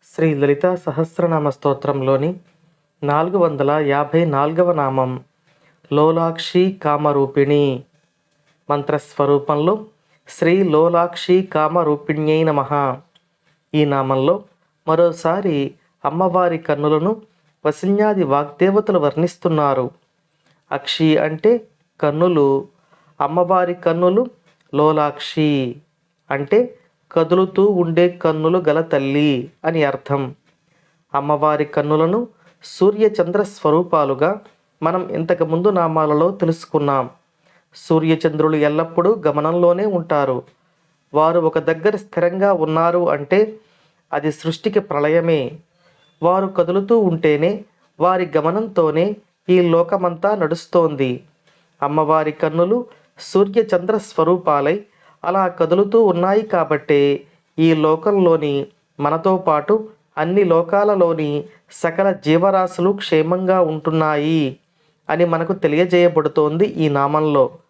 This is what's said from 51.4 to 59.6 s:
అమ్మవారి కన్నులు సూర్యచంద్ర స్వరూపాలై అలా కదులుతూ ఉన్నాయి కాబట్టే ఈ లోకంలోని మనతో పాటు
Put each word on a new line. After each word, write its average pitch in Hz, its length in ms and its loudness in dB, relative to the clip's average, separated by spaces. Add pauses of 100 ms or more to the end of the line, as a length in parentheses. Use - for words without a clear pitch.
అమ్మవారి 151 480 0
కన్నులు 175 540 -2 (340)
సూర్యచంద్ర 196 800 0
స్వరూపాలై 170 840 0 (400)
అలా 185 240 0
కదులుతూ 190 560 2
ఉన్నాయి 190 380 2
కాబట్టే 147 840 0 (360)
ఈ 160 140 4
లోకంలోని 156 920 2 (340)
మనతో 160 380 0
పాటు 190 520 0 (280)